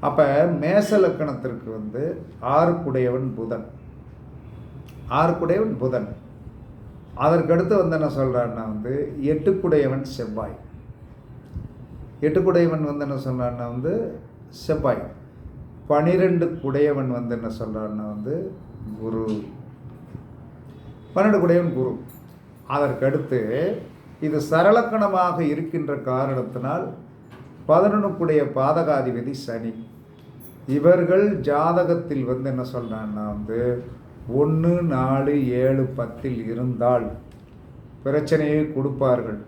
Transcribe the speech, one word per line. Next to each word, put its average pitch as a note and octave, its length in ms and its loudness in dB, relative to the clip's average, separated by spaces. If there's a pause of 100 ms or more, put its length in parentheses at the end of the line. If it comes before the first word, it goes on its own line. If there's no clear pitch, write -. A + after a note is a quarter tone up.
அப்ப C#3+ 160 4 (400)
மேச G3 260 4 (140)
லக்கணத்திற்கு C3+ 720 -2
வந்து G#2+ 240 -8 (540)
ஆறுக்குடையவன் C3+ 840 2
புதன். A2+ 280 -6 (1500)
ஆறுக்குடையவன் E3+ 540 2 (100)
புதன். B2 260 -2 (1160)
அதற்கடுத்து E3+ 580 4
வந்து D#3+ 160 2
என்ன D#3 180 0
சொல்றாருன்னா A#2+ 560 0
வந்து, G#2+ 200 -6 (400)
எட்டுக்குடையவன் D3+ 720 2 (120)
செவ்வாய். G#2+ 380 -6 (1700)
எட்டுக்குடையவன் E3+ 640 4
வந்து C#3+ 160 -4
என்ன C#3 100 -4 (100)
சொல்றாருன்னா A#2+ 460 -2
வந்து, C3+ 220 -2 (720)
செவ்வாய். C3+ 380 0 (920)
பனிரெண்டு F3 560 4 (160)
குடையவன் C3+ 540 2
வந்து A#2 200 -4
என்ன A2+ 120 -6 (100)
சொல்றாருன்னா G#2+ 540 -6
வந்து, A2+ 220 -6 (640)
குரு. A2 240 -4 (1900)
பன்னெண்டு G3 300 4
குடையவன் E3+ 320 4
குரு. B2+ 160 -2 (840)
அதற்கடுத்து C#3 680 0 (840)
இது D3+ 100 0 (140)
சரளக்கணமாக G3 840 4 (160)
இருக்கின்ற D3+ 380 -4 (200)
காரணத்தினால், C3 760 -2 (840)
பதினொன்னுக்குடைய E3+ 720 4 (160)
பாதகாதிபதி C3+ 760 0 (120)
சனி. A2+ 260 -6 (1040)
இவர்கள் F3 480 6 (220)
ஜாதகத்தில் D#3+ 840 2
வந்து B2+ 240 -2
என்ன B2+ 200 -4
சொல்றாங்கன்னா A2 600 -6
வந்து, G#2+ 260 -4 (800)
ஒண்ணு, D#3+ 320 4 (200)
நாலு, C3+ 420 2 (280)
ஏழு, C3+ 220 4 (140)
பத்தில் A#2+ 420 -4 (100)
இருந்தால் A#2+ 560 2 (960)
பிரச்சனையை D3+ 560 2 (140)
கொடுப்பார்கள். B2+ 720 0